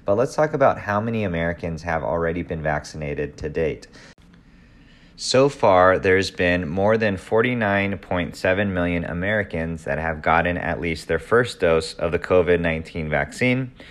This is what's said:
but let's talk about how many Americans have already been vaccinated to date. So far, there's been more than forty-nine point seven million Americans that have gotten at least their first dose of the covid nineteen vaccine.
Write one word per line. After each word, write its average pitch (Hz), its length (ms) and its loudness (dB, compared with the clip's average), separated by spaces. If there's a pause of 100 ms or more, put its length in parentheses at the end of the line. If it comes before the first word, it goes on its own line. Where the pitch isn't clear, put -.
but 101 120 2
let's 127 180 0
talk 156 180 0
about 131 240 4
how 104 240 -2
many 113 240 -2
Americans 85 600 -4
have 80 180 -2
already 82 400 -2
been 80 180 -8
vaccinated 73 800 -6
to 78 100 -8
date. - 380 -4 (1300)
So 135 340 2
far, 92 520 6
there's 95 320 2
been 87 360 0
more 98 280 2
than 107 200 0
forty-nine 104 840 0
point 87 360 -4
seven 95 400 0
million 87 300 0
Americans 87 800 -4
that 71 140 -2
have 80 220 -4
gotten 85 360 2
at 76 240 -4
least 85 260 -6
their 80 140 0
first 117 400 0
dose 82 340 2
of 85 160 -2
the 85 80 0
covid 87 420 2
nineteen 80 480 -4
vaccine. 123 640 -2 (200)